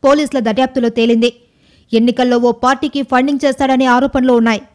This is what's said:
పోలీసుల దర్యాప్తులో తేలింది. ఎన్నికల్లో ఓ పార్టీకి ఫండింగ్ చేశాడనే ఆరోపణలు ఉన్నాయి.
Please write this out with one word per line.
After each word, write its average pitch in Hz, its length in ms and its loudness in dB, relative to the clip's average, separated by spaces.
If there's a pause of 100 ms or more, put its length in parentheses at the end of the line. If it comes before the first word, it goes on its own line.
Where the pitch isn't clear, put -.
పోలీసుల 285 360 0
దర్యాప్తులో 240 500 -2
తేలింది. 233 440 0 (600)
ఎన్నికల్లో 240 440 0
ఓ 240 140 2
పార్టీకి 269 500 -2
ఫండింగ్ 262 440 -2
చేశాడనే 262 400 0
ఆరోపణలు 254 480 0
ఉన్నాయి. 226 280 0 (140)